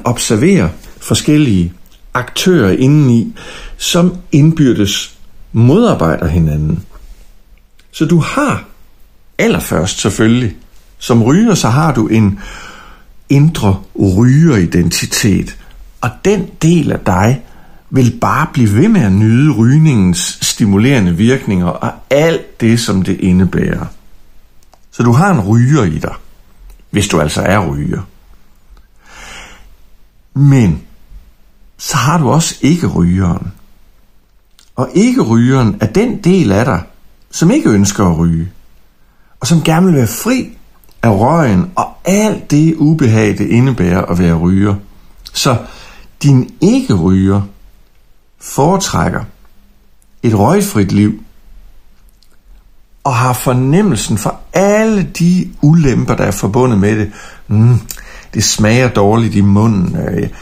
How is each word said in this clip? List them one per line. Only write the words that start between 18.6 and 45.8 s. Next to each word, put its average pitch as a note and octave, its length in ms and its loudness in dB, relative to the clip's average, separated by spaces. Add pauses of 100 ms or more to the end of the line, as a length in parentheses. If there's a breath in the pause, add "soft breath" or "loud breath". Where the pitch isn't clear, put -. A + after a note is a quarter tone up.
ved D#3 140 2
med G#3+ 120 2
at G2+ 120 2
nyde A2+ 400 2
rygningens A#2 920 2
stimulerende G#2 760 0
virkninger G#2+ 500 0
og - 260 -6 (180)
alt D#3 500 -2
det, A#2 200 2
som F#2+ 220 -2
det F#2+ 180 -4
indebærer. - 640 0 (1040)
Så - 120 -4
du A#2+ 100 2
har F3+ 180 4
en D3 100 2
ryger A#2+ 440 2
i D#2 140 -2
dig, - 160 -8 (760)
hvis - 180 -2
du E2 120 0
altså D#2 220 -2
er F#2 280 0
ryger. D2 300 -6 (2250 loud breath)
Men C3 480 2 (960)
så - 180 -8
har C#3+ 220 0
du B2+ 120 0
også D#3 300 -2
ikke-rygeren. F#2+ 920 0 (1200)
Og B2+ 180 -4
ikke-rygeren C3 840 2
er A#2 60 -2
den A3+ 380 -2
del E3+ 280 2
af G#2+ 120 2
dig, F2+ 180 -2 (480)
som E3 200 0
ikke C#4+ 200 2
ønsker G2+ 340 0
at E2 140 0
ryge, E2 320 -2 (880)
og A#2+ 60 -6
som D#3+ 160 2
gerne E3 240 2
vil F3 80 2
være B2 120 2
fri - 520 -6 (440)
af A#2 80 2
røgen A2+ 640 0
og - 140 -4 (160)
alt G3+ 460 -2
det D#3+ 240 2
ubehag, A2+ 640 0
det G2+ 100 -4
indebærer A2 540 0
at F2+ 160 -4
være E2+ 160 2
ryger. F#2+ 400 0 (580)
Så B2+ 240 0 (680 loud breath)